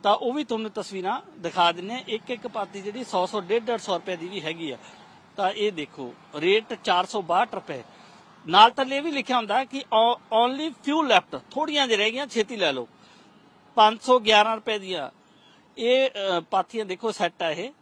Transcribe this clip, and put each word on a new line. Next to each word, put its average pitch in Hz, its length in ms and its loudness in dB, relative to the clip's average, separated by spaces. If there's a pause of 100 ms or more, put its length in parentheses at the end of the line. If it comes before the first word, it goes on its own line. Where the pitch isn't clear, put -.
ਤਾਂ 208 120 4
ਉਹ 240 180 -2
ਵੀ 294 120 -4
ਤੁਹਾਨੂੰ 220 260 -6
ਤਸਵੀਰਾਂ 196 500 -6 (180)
ਦਿਖਾ 170 340 0
ਦਿੰਦੇ 185 220 -10
ਹਾਂ। 254 140 -10
ਇੱਕ 226 220 -8
ਇੱਕ 247 160 -10
ਪਾਥੀ 202 340 -8
ਜਿਹੜੀ 208 240 -10
ਸੌ 185 220 -2
ਸੌ, 208 140 -6
ਡੇਢ, 214 240 -2
ਡੇਢ 233 160 -4
ਸੌ 196 140 -4
ਰੁਪਏ 175 220 -6
ਦੀ 170 120 -10
ਵੀ 190 140 -8
ਹੈਗੀ 160 280 -6
ਆ। 117 80 -10 (580)
ਤਾਂ 196 140 0
ਇਹ 208 220 -2
ਦੇਖੋ 139 420 -12 (200)
ਰੇਟ 196 400 0 (100)
ਚਾਰ 180 220 2
ਸੌ 208 160 -6
ਬਾਹਠ 180 320 0
ਰੁਪਏ। 151 280 -10 (680)
ਨਾਲ 208 220 10
ਥੱਲੇ 262 260 -2
ਇਹ 285 60 -2
ਵੀ 330 80 -4
ਲਿਖਿਆ 254 260 -2
ਹੁੰਦਾ 226 280 0
ਕਿ 262 200 -10 (280)
o-, 240 40 0
only 254 540 0
few 294 360 -2
left, 180 320 2 (120)
ਥੋੜ੍ਹੀਆਂ 294 360 0
ਜਿਹੀ 226 100 0
ਰਹਿ 214 140 2
ਗਈਆਂ, 262 160 -6
ਛੇਤੀ 226 300 -4
ਲੈ 170 160 0
ਲਓ। 127 160 -6 (880)
ਪੰਜ 220 260 6
ਸੌ 254 180 4
ਗਿਆਰਾਂ 214 360 6
ਰੁਪਏ 214 240 -4
ਦੀਆਂ 180 320 -8 (680)
ਇਹ, 254 320 2
ਅ, 196 300 -2
ਪਾਥੀਆਂ 202 440 -2
ਦੇਖੋ 190 280 -6
ਸੈੱਟ - 300 -4
ਆ 165 80 0
ਇਹ 180 200 -6 (120)